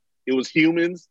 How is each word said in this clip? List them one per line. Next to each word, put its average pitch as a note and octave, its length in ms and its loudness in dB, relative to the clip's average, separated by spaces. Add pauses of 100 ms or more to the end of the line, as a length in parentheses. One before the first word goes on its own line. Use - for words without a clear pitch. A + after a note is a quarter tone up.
(260)
It B2+ 60 -2
was C3 160 -2
humans E3+ 640 0